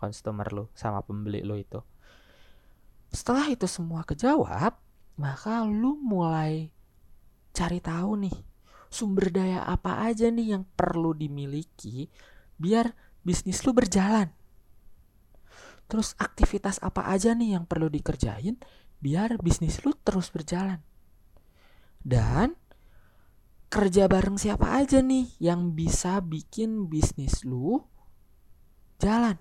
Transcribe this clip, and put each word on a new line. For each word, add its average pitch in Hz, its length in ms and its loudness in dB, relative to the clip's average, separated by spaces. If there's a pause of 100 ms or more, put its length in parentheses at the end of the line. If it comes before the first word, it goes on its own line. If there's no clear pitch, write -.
customer 104 480 -6
lu, 101 240 -8
sama 104 320 -6
pembeli 104 400 -8
lu 104 160 -6
itu? - 240 -12 (1300)
Setelah 277 400 -2
itu 190 160 -2
semua 165 400 -6
kejawab, 233 640 0 (480)
maka 214 480 -2
lu 247 320 0
mulai 160 720 -2 (800)
cari 175 260 -2
tahu 196 460 -2
nih, 185 120 -4 (520)
sumber 196 400 0
daya 185 400 0
apa 185 400 -2
aja 233 240 2
nih 220 240 0
yang 190 80 -4
perlu 165 480 0
dimiliki 143 960 -8 (480)
biar 226 400 0 (240)
bisnis 180 480 -2
lu 240 80 4
berjalan. 202 560 4 (1500)
Terus - 320 -2
aktivitas - 640 2
apa - 320 -2
aja 220 240 4
nih 214 240 2
yang 170 80 -8
perlu 160 240 0
dikerjain 147 640 -2 (420)
biar 196 400 0
bisnis 170 460 0
lu 285 160 2
terus - 320 -2
berjalan. 175 480 -4 (1200)
Dan 127 560 2 (1120)
kerja 196 400 4
bareng 196 320 2
siapa 214 400 2
aja 269 240 6
nih 262 340 2
yang 175 380 0
bisa 180 480 0
bikin 202 640 -4
bisnis 151 560 -2
lu 131 400 -2 (1120)
jalan. 214 440 2